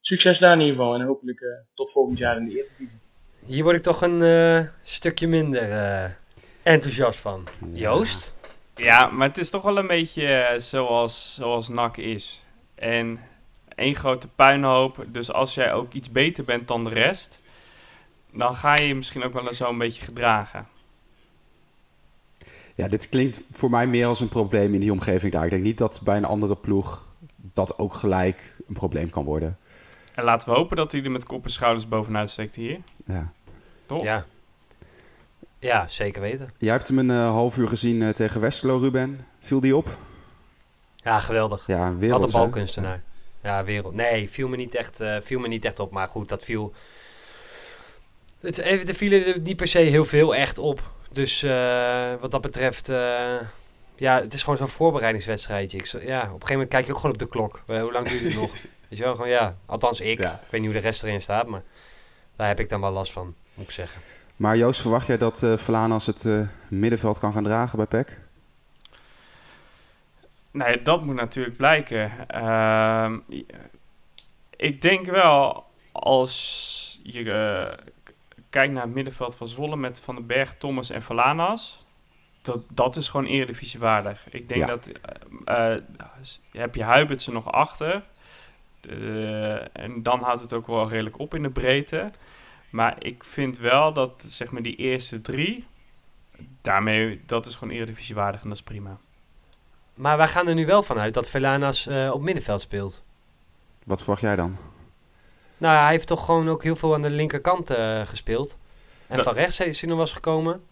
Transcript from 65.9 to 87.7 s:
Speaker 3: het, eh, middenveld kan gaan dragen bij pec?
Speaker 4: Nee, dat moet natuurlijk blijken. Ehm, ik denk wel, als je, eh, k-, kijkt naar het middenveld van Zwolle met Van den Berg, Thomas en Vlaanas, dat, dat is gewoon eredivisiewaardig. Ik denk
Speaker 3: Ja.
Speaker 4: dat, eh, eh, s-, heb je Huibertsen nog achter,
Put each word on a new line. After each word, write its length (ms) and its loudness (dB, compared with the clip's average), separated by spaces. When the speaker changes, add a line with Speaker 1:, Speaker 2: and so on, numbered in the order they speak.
Speaker 3:
het, 180 -2
eh, 160 2
middenveld 500 0
kan 140 0
gaan 120 -2
dragen 320 0
bij 100 0
pec? 320 -2
Speaker 4:
Nee, 320 0
dat 220 2
moet 100 -2
natuurlijk 420 -6
blijken. 720 2
Ehm, 920 2
ik 260 -2
denk 240 4
wel, 580 6
als 1120 -2
je, 300 -8
eh, 520 -4
k-, 80 -20
kijkt 220 2
naar 100 -4
het 120 -6
middenveld 400 -6
van 140 -12
Zwolle 280 -8
met 240 -8
Van 140 -12
den 120 -12
Berg, 320 -2
Thomas 320 -6
en 120 -8
Vlaanas, 840 -2
dat, 160 -6
dat 240 2
is 120 -4
gewoon 180 -4
eredivisiewaardig. 1040 -2
Ik 180 -14
denk 120 -2
Speaker 3:
Ja. 60 0
Speaker 4:
dat, 240 -8
eh, 300 2
eh, 80 -8
s-, 180 -20
heb 220 -8
je 80 -6
Huibertsen 500 2
nog 200 -6
achter, 500 0